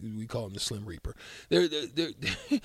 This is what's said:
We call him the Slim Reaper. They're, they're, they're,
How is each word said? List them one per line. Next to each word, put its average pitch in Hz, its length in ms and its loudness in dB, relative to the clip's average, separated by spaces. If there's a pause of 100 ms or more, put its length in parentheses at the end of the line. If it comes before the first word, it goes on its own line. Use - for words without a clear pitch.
We 107 260 -6
call 117 200 -2
him 98 80 -8
the 98 60 -8
Slim 110 260 -2
Reaper. - 300 -8 (320)
They're, 175 180 8
they're, 151 200 -2 (320)
they're, - 460 0